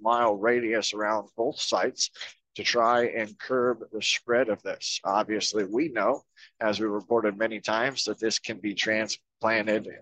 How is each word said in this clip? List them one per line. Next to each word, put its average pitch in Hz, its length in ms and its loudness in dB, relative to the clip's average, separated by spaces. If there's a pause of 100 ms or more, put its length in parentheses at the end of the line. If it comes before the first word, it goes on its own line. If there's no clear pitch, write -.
mile 113 360 4
radius 113 580 0
around 104 420 -2
both 123 240 -2
sites - 500 0 (440)
to 104 100 -10
try 120 440 4
and 107 300 -6
curb 123 420 0 (120)
the 107 100 -6
spread 120 460 2
of 104 140 -2
this. - 420 -6
Obviously, 101 600 0
we 117 240 0
know, 113 340 0 (360)
as 104 220 0
we 110 60 0
reported 104 500 0
many 110 240 -2
times, 120 440 0
that 107 140 -4
this 110 200 0
can - 200 -8
be 101 160 -4
transplanted, 110 1120 0 (140)